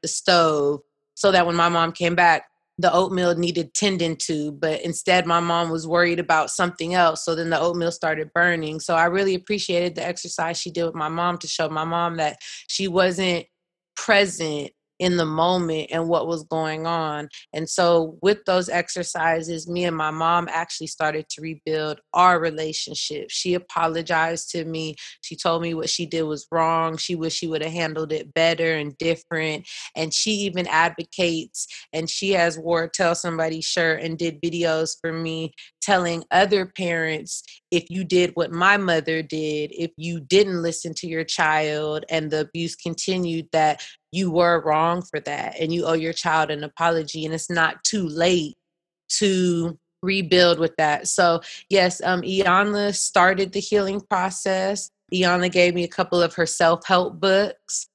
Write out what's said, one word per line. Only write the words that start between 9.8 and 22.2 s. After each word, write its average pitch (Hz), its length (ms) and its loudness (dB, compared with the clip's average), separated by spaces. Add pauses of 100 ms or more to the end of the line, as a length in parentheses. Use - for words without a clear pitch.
the 170 100 -6
exercise 170 560 -6
she - 80 -8
did 170 160 -2
with 160 80 -4
my 156 160 -4
mom 170 300 -2
to - 80 -12
show 156 220 -2
my 156 160 -4
mom 170 320 -2
that 151 200 -2 (300)
she 190 200 -4
wasn't 180 600 0 (480)
present 165 800 0 (260)
in 180 180 2
the 165 80 2
moment 160 680 0
and 165 160 -2
what 165 200 2
was 165 160 -4
going 160 440 -4
on. 156 420 -4 (240)
And 160 160 -6
so 170 520 2
with 208 240 2
those 180 240 2
exercises, 165 1000 -2
me 175 180 -2
and 170 100 -2
my 156 160 -2
mom 165 380 0
actually 165 380 -6
started 156 420 -4
to - 120 -12
rebuild 156 600 -6 (120)
our 180 260 6